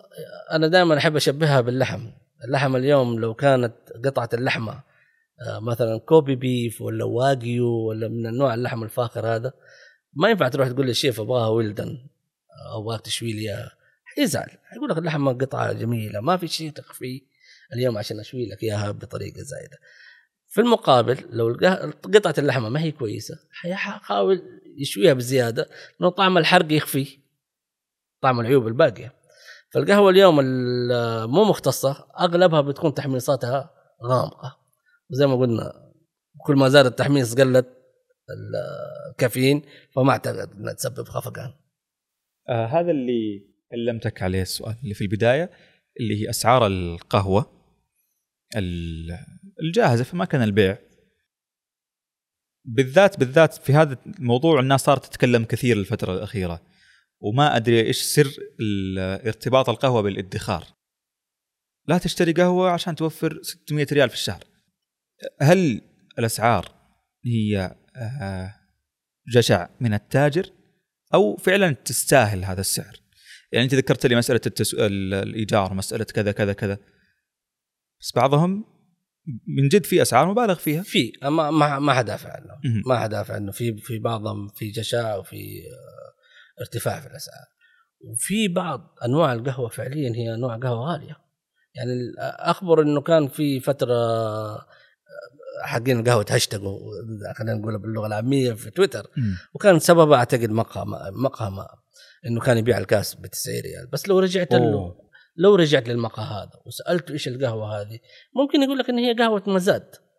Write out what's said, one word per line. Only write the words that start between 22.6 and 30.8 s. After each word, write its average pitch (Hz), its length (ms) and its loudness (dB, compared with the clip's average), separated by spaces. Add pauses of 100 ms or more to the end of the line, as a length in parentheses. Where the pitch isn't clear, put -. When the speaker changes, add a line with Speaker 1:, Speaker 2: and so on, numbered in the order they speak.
Speaker 1:
ما 135 120 -4
هي 160 100 -2
كويسة، 110 440 -8 (160)
حيحاول 196 920 -2 (360)
يشويها 170 340 4
بزيادة، 123 560 0 (320)
لأنه 180 100 2
طعم 185 280 4
الحرق 165 340 4
يخفي 143 460 -2 (1000)
طعم 127 200 2
العيوب 120 260 2
الباقية. 117 480 0 (580)
فالقهوة 190 380 6
اليوم 185 300 8
ال-، 123 840 0